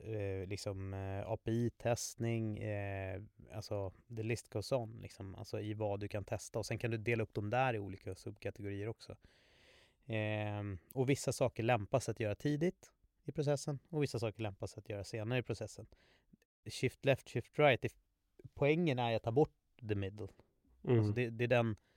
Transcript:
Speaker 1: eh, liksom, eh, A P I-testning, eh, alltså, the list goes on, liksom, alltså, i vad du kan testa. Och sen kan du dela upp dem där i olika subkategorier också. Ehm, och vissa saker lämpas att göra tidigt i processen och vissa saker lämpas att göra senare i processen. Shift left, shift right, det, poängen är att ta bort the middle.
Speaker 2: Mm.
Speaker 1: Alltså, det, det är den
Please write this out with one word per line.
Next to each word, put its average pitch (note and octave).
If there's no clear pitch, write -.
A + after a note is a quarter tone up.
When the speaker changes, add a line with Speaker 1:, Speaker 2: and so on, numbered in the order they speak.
Speaker 1:
eh, G2
liksom, G2
eh, G2
A A2
P A2+
I-testning, A#2
eh, G2
alltså, G2+
the G#2+
list A2
goes -
on, A2+
liksom, F#2+
alltså, G2+
i G#2+
vad G#2
du G#2
kan G2+
testa. -
Och G#2+
sen A2+
kan A#2
du A#2
dela A2+
upp -
dem G#2
där B2
i G#2+
olika F#2+
subkategorier G2+
också. -
Ehm, G#2
och C3
vissa C#3
saker A#2+
lämpas A#2+
att A2
göra G#2
tidigt D3
i C3+
processen C#3+
och D3+
vissa C3
saker A2+
lämpas G2+
att -
göra G2+
senare A#2
i A2+
processen. G#2+
Shift -
left, -
shift -
right, C#3+
det, -
poängen D3
är A#2
att -
ta A2+
bort C#3+
the G#2
middle. G2
Speaker 2:
Mm. B2
Speaker 1:
Alltså, G#2+
det, A#2+
det A#2
är A#2+
den A#2